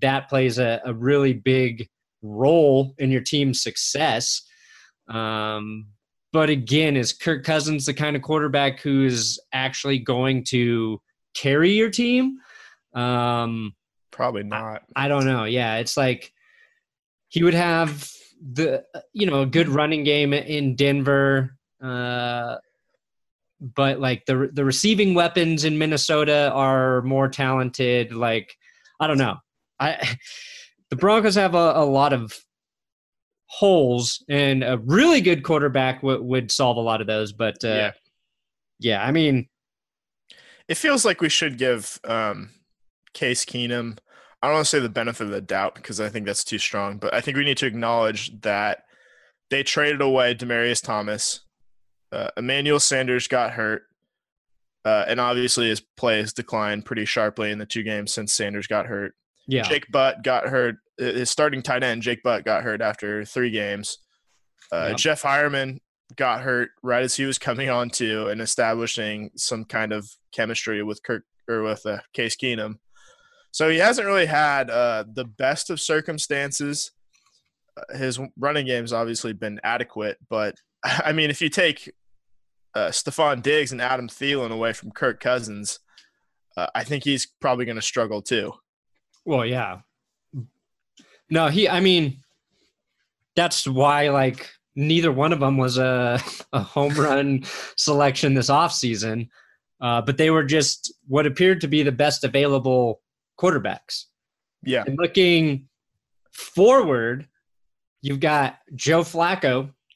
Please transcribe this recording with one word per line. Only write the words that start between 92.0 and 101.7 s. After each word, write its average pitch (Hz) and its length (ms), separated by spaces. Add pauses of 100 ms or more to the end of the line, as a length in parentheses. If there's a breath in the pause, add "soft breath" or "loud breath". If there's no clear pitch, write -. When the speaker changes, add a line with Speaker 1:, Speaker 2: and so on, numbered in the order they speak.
Speaker 1:
that's 170 320
why, 143 420
like, 135 400 (260)
neither 160 360
one 143 200
of 156 120
'em 135 140
was 127 200
a, 123 420 (180)
<laughs> - 160
a 131 60
home 143 360
run 139 480 (340 loud breath)
selection 143 560
this 127 160
offseason, 117 800 (500 soft breath)
uh, 120 220
but 135 160
they 156 140
were 160 120
just 143 480 (160)
what 147 200
appeared 180 340
to 165 60
be 151 160